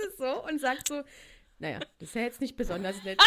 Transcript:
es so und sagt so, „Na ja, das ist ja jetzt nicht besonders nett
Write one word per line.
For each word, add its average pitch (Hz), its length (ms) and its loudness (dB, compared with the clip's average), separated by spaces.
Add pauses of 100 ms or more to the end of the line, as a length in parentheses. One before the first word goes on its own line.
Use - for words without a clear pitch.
es 392 80 -14
so 262 300 -4
und 311 140 -4
sagt 262 280 -2
so, 294 140 -6 (560)
„Na 156 120 -6
ja, 110 80 -6 (200)
das 160 120 -16
ist - 40 -18
ja 226 80 -2
jetzt 240 180 -4
nicht 269 160 -4
besonders 190 460 -4
nett 190 240 0